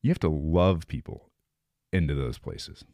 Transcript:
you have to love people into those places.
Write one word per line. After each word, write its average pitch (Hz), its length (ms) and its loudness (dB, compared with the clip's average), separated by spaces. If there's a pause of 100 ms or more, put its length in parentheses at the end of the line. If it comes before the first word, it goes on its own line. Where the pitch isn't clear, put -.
you 127 80 4
have 175 100 2
to 85 80 2
love 82 600 2
people - 420 -10 (600)
into 80 220 2
those 65 240 -4
places. - 560 -14